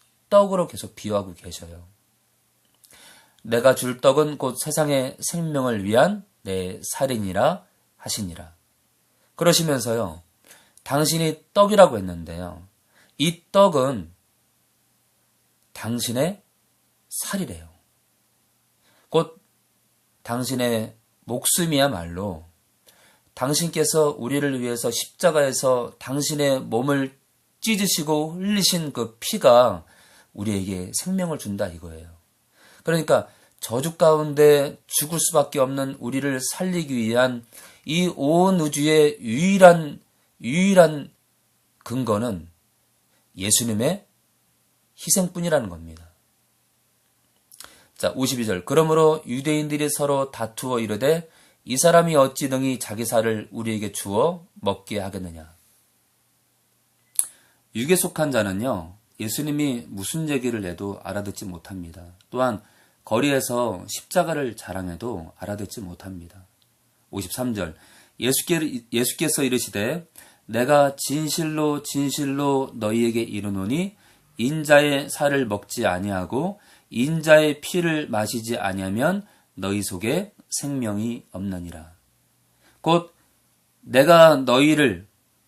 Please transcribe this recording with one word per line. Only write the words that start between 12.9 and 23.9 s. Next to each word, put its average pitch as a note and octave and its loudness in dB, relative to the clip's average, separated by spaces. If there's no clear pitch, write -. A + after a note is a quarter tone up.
이 E3 -2
떡은 C3+ 4
당신의 A#2+ -4
살이래요. G2 -8
곧 D#3+ -2
당신의 A#2+ -2
목숨이야말로 A2 -2
당신께서 D3+ 0